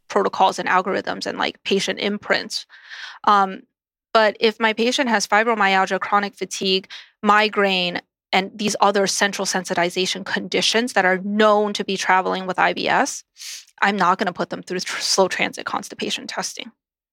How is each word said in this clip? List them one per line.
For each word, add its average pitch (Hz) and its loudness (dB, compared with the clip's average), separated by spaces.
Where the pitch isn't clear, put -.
protocols 190 0
and 175 -4
algorithms 190 -2
and, - -6
like, - -4
patient 190 -2
imprints. - -4
Um, 196 4
but 220 4
if 220 0
my 220 2
patient 247 0
has 208 0
fibromyalgia, 196 2
chronic 202 -2
fatigue, 190 -2
migraine, 196 2
and 190 0
these 208 -4
other 202 4
central 196 -2
sensitization 185 -2
conditions 202 -2
that 196 2
are 185 4
known 208 4
to 202 -4
be 190 -4
traveling 185 0
with 185 -6
I 180 4
B - -4
S, 196 0
I'm 202 2
not 185 2
gonna 185 -2
put - -6
them 180 -10
through 185 -8
tr-, - -8
slow - 2
transit - -4
constipation - -6
testing. - -10